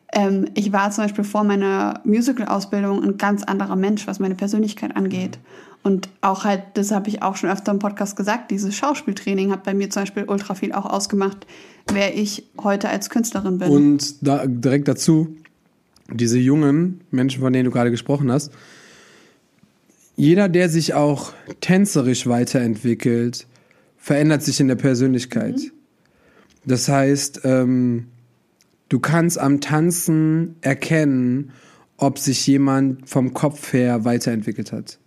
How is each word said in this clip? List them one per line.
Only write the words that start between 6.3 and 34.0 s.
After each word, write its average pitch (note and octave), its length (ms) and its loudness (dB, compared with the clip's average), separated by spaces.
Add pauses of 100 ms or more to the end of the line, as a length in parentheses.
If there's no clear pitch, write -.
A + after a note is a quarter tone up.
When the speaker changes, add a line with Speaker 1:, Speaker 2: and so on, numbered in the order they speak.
Speaker 1:
halt, G3+ 180 0 (140)
das G3+ 160 -2
hab G#3 160 -2
ich G#3 160 -4
auch G3 140 -2
schon F3+ 120 -2
öfter G3 220 -2
im G3+ 80 0
Podcast G3+ 360 -4
gesagt, G#3 360 -4
dieses G3 240 -4
Schauspieltraining G3+ 760 -2
hat G3 120 -6
bei G3 100 -4
mir G3 160 -2
zum G3 140 -4
Beispiel G3+ 240 -6
ultra G3+ 260 -4
viel G3 200 -6
auch G3+ 120 -4
ausgemacht, G3 640 -2 (440)
wer G3+ 240 0
ich G#3 280 -4 (180)
heute G3+ 280 0
als G3+ 200 -4
Künstlerin G3 480 -2
bin. F3+ 140 0
Speaker 2:
Und C#3+ 560 4
da, C#3 180 2
direkt C3+ 420 0
dazu, D#3 480 2 (800)
diese A#2 240 0
jungen D3 720 2
Menschen, B2+ 320 -2
von C3 100 0
denen B2+ 140 2
du B2 60 0
gerade A#2+ 180 2
gesprochen C3 420 0
hast, D3 200 -2 (1700)
jeder, F3 320 4
der F3 200 4
sich D#3+ 240 0
auch D3 400 0 (280)
tänzerisch D#3 680 2
weiterentwickelt, A#2+ 1200 0 (500)
verändert D3 460 2
sich C#3+ 160 0
in C#3+ 80 4
der B2+ 80 2
Persönlichkeit. B2 800 0
Speaker 1:
Mhm. D4 160 -8 (960)
Speaker 2:
Das B2+ 240 0
heißt, C#3 540 0
ähm, B2+ 640 2 (840)
du C3 100 2
kannst E3 400 2
am C#3 220 2
Tanzen D#3+ 1000 0
erkennen, C3+ 920 0 (460)
ob C#3 220 0
sich - 260 -2
jemand C3+ 640 2
vom B2+ 240 0
Kopf - 400 -4
her B2 320 2